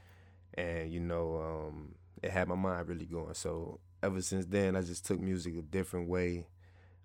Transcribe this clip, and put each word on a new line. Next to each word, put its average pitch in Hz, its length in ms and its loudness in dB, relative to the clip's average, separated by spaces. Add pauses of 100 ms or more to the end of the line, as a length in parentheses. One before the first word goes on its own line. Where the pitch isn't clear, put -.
(560)
And, 85 360 0
you 85 80 -2
know, 85 400 0 (280)
um, 76 280 -10 (280)
it 92 80 2
had 92 160 4
my 90 80 2
mind 92 320 0
really 82 180 -4
going. 80 300 -6
So 82 440 -4 (240)
ever 95 180 2
since 92 260 2
then, 95 280 6
I 95 60 4
just 87 240 -4
took 92 140 2
music 87 380 0
a 85 40 -4
different 87 480 -2
way. 87 380 2 (580)